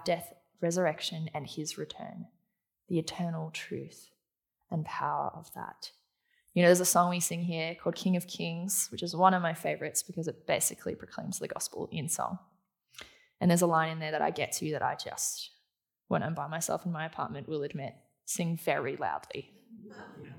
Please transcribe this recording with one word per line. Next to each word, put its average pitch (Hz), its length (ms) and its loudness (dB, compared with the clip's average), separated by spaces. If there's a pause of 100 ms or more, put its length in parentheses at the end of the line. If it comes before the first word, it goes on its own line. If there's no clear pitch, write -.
death, 170 280 0 (280)
resurrection, 170 760 0
and 151 120 -4
his - 300 -6
return. - 500 -10 (640)
The 170 100 2
eternal 160 520 -4
truth - 580 -10 (640)
and 160 140 0
power 143 500 -2
of 165 200 -16
that. - 360 -12 (640)
You 175 80 6
know, 175 60 12
there's 180 120 12
a 180 40 2
song 175 260 6
we 180 100 0
sing 170 220 -2
here 165 320 -2
called 175 220 -2
King 185 200 4
of 175 100 0
Kings, 170 640 -2
which 190 100 -6
is 170 140 -4
one 185 180 8
of 180 80 2
my 165 120 2
favorites 151 480 -2
because 170 260 -6
it - 180 -8
basically - 480 0
proclaims - 440 -10
the - 100 -6
gospel - 440 -6
in 160 160 -4
song. - 300 -2 (1000)
And 175 100 6
there's 170 120 8
a 180 40 6
line 160 240 4
in 160 80 -6
there 156 140 -4
that 151 100 2
I 151 80 4
get 151 220 -2
to 156 180 -2
that 143 120 -2
I 131 120 0
just, - 560 -6 (560)
when - 160 2
I'm 156 120 -2
by 147 120 -6
myself 165 400 -2
in 175 60 -2
my 160 140 -4
apartment, 147 420 -6
will 151 160 -2
admit, 143 300 -8 (300)
sing 170 320 -2
very 143 400 0
loudly. - 540 -6 (880)